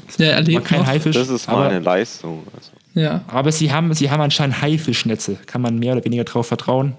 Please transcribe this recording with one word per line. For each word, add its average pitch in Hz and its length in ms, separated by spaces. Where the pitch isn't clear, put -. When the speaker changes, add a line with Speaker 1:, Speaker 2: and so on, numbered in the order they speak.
Speaker 1:
Ja, 160 100
erlebt 160 280
Speaker 2:
War 170 60
kein 156 180
Speaker 1:
noch. 135 60
Speaker 2:
Haifisch, 151 300
Speaker 3:
Das 127 120
ist 127 180
mal - 80
Speaker 2:
aber - 140
Speaker 3:
eine 92 120
Leistung, 87 600
also. - 160
Speaker 1:
Ja. 160 340
Speaker 2:
aber 135 240
sie 156 180
haben, 165 220
sie 139 180
haben 151 120
anscheinend 143 400
Haifischnetze. 117 760
Kann - 140
man 117 180
mehr 120 140
oder 123 140
weniger 120 180
drauf 117 220
vertrauen, 127 520